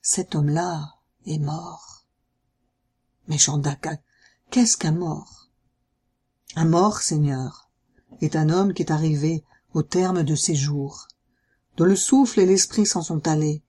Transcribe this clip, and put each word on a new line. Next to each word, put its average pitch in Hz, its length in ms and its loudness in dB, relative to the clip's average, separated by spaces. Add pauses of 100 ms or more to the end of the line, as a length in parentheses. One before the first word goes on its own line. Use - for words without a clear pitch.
cet - 320 -4
homme-là 156 600 -2 (300)
est 156 140 -6
mort. 156 640 -10 (1200)
Mais 151 100 -2
Chandaka, 147 580 -4 (540)
qu'est-ce 247 260 0
qu'un 160 140 -4
mort ? 160 580 -8 (1080)
Un 160 80 0
mort, 180 380 2
Seigneur, 139 680 -2 (500)
est 156 140 -2
un 156 160 2
homme 185 240 2
qui 175 80 -4
est 156 80 -4
arrivé 156 540 0 (280)
au 156 120 0
terme 180 400 0
de 151 100 0
ses 151 220 0
jours, 139 500 -4 (720)
dont 165 80 4
le 190 100 6
souffle 240 460 4
et 185 60 6
l'esprit 196 400 2
s'en 175 160 -2
sont 160 260 -4
allés 151 400 0